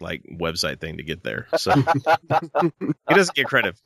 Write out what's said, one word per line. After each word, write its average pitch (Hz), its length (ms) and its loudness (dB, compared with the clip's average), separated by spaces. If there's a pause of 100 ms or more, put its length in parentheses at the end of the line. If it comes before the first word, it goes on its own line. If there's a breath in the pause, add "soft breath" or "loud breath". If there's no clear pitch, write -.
like, 85 220 -8 (100)
website 82 480 -4
thing 80 180 -8
to - 40 -12
get 76 220 -8
there. - 320 -6
So - 160 0
<laughs> 156 880 2
he - 520 -2
doesn't 180 200 4
get 131 140 -2
credit 110 380 2